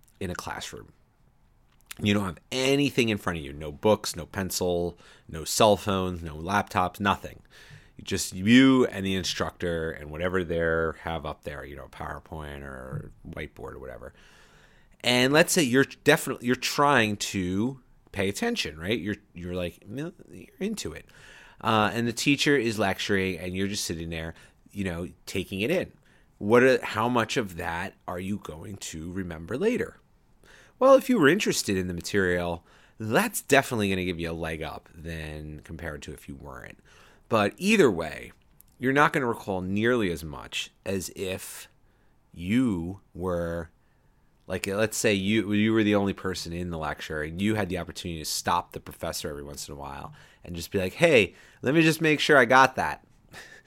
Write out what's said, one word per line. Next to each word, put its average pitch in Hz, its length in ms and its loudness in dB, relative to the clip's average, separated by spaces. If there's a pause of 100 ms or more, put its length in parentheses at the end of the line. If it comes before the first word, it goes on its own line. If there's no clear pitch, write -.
(200)
in 90 100 -6
a 87 60 -8
classroom. - 560 -12 (1080)
You 104 140 4
don't 101 100 0
have 78 160 -8 (120)
anything 131 560 2
in 107 100 0
front 87 200 -4
of 76 60 -8
you, 69 80 -10
no 76 200 -10
books, 104 440 2
no 78 80 -8
pencil, 87 720 -2 (300)
no 80 160 -10
cell 107 320 6
phones, 92 460 -2
no 80 140 -10
laptops, 92 640 -2
nothing. 98 420 -2 (600)
Just - 320 -4
you 127 520 8
and 98 180 -6
the 95 120 0
instructor 82 720 -4
and 76 200 -12
whatever 90 340 -2
they 82 140 -2 (440)
have 80 240 -6
up 73 160 -10
there, 69 220 -12
you 71 100 -14
know, 67 160 -16
PowerPoint 73 720 -12
or 67 480 -12 (180)
whiteboard 76 440 -12
or - 60 -16
whatever. 64 340 -14 (920)
And 123 300 4
let's 160 200 6
say 180 100 4
you're 131 240 4 (180)
definitely, 139 420 2
you're 123 100 2
trying 123 600 4
to 101 640 -2 (320)
pay 98 160 -2
attention, 233 500 -4
right? 98 220 -2
You're, 98 160 -4 (180)
you're 87 200 -8
like, 87 340 -6
you're 143 240 -10 (480)
into 196 320 -6
it. - 140 -16 (520)
Uh, 107 360 2
and 117 120 -2
the 117 60 -2
teacher 143 420 2
is 113 240 0
lecturing 95 600 0
and 90 180 -6
you're 98 100 0
just 101 180 -6
sitting 82 260 -6
there, 82 240 -8 (380)
you 101 120 -6
know, 87 240 -6 (160)
taking 95 360 -6
it 117 100 -2
in. 175 200 -2 (460)
What 117 260 4
are, 131 220 4
how 110 240 -2
much 120 300 0
of 95 180 -6
that 85 380 -6 (120)
are 90 140 -8
you 95 160 -4
going 95 400 -14
to 82 340 -10
remember 87 460 -8
later? 214 400 -2 (800)
Well, 269 180 8
if - 120 0
you 247 100 4
were 143 100 8
interested 165 500 2
in 90 100 -2
the 90 60 -6
material, 87 680 0 (380)
that's 147 400 0
definitely 127 480 2
gonna 95 160 0
give 87 160 -4
you 82 100 -4
a - 20 -6
leg 82 300 -6
up - 320 -12
than 78 680 -10
compared 76 380 -12
to 78 100 -12
if - 160 -16
you 71 60 -12
weren't. 67 440 -16 (520)
But 104 260 4
either 190 340 6
way, 80 420 -6 (460)
you're 131 140 0
not 147 220 4
gonna 139 120 0
recall 101 360 -4
nearly 104 480 0
as 80 120 -6
much 65 480 -10 (140)
as 92 320 -6
if 92 520 -10 (640)
you 95 640 0 (140)
were, 85 560 -4 (760)
like, 92 200 -6
let's 104 320 -2
say 110 160 2
you, 101 400 0
you 107 180 2
were 110 100 4
the 104 120 4
only 98 180 2
person 90 400 -8
in 90 160 -6
the 82 100 -6
lecture 76 440 -6
and 82 180 -8
you 107 140 0
had 101 160 -2
the 90 80 -4
opportunity 85 420 -8
to 76 60 -10
stop - 460 -2
the - 80 -12
professor - 500 -10
every 73 120 -10
once 71 240 -12
in 76 60 -14
a 71 60 -12
while 69 340 -12 (320)
and 87 100 -12
just 85 160 -10
be 101 80 -2
like, 92 140 -2
"Hey, 127 420 6 (260)
let 131 140 0
me 165 80 6
just 156 180 4
make 151 200 2
sure 147 180 6
I 123 60 8
got 127 320 6
that." - 280 -6 (280)
<laughs> - 40 -20 (300)